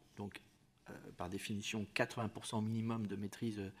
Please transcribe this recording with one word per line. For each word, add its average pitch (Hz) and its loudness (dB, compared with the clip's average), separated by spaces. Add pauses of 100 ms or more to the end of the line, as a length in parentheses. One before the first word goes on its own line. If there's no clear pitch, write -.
(160)
donc, 101 -4 (480)
euh, - -10 (240)
par 90 0
définition, 98 0
quatre-vingts 117 4
pour - -6
cent 113 2
minimum 113 2
de 98 -2
maîtrise, 104 0
euh, 98 0 (100)